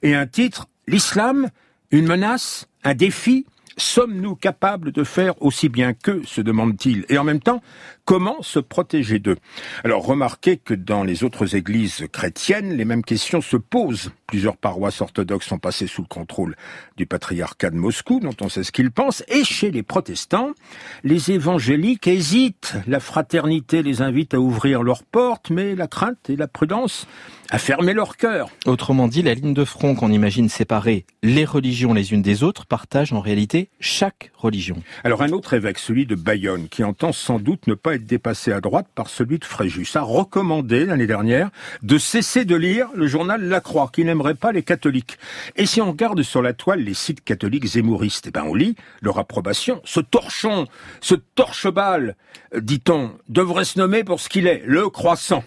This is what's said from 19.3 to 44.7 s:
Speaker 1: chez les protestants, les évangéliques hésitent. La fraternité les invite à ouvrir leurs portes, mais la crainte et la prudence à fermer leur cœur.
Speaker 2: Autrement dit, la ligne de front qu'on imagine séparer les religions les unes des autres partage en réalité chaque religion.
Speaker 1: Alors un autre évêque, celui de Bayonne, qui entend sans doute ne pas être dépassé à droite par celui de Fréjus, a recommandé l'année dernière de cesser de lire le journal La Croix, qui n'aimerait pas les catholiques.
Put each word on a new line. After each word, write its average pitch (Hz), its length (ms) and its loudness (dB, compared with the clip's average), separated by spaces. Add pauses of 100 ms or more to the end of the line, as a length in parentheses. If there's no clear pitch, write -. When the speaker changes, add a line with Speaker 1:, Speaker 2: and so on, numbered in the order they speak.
Speaker 1:
chez - 260 0
les 117 140 -4
protestants, 214 680 -2 (500)
les 156 260 2
évangéliques 170 760 2
hésitent. 185 680 2 (140)
La 135 100 2
fraternité 156 840 0
les 135 180 0
invite 135 320 0
à 127 60 4
ouvrir 127 420 2
leurs 120 220 0
portes, 240 460 0
mais 190 260 -2
la 170 100 -4
crainte - 420 -4
et 139 60 0
la 143 140 -4
prudence 202 580 -2 (440)
à 123 60 -2
fermer 165 380 2
leur 214 240 -2
cœur. 196 320 0 (160)
Speaker 2:
Autrement 127 420 2
dit, 139 140 0
la 139 100 4
ligne 139 220 0
de 139 100 2
front 139 300 0
qu'on 110 180 2
imagine 104 380 4
séparer 107 560 0 (160)
les 135 240 4
religions 127 480 2
les 98 180 0
unes 104 80 4
des 101 220 2
autres 175 240 0
partage 135 480 -2
en 107 60 0
réalité 104 500 0 (100)
chaque - 540 -2
religion. 92 480 -4 (200)
Speaker 1:
Alors 120 200 2
un 147 80 2
autre 185 240 -2
évêque, 104 240 -2
celui 123 260 0
de 113 100 -4
Bayonne, 92 540 -2
qui - 160 -2
entend 123 280 -2
sans - 260 -2
doute 104 280 -2
ne 110 60 2
pas 156 220 -2
être 117 100 -4
dépassé 113 480 -2
à 101 80 0
droite 135 340 -2
par 110 140 -8
celui 131 300 -2
de - 80 -10
Fréjus, 90 480 -4
a 151 80 0
recommandé 151 800 0
l'année 147 220 2
dernière 117 440 2 (320)
de 120 140 4
cesser 233 480 2
de 175 100 4
lire 185 400 2
le 170 120 0
journal 175 360 0
La 180 180 0
Croix, 139 300 -2
qui 170 140 0
n'aimerait 156 300 0
pas 226 180 -2
les 185 100 0
catholiques. 139 540 -2 (400)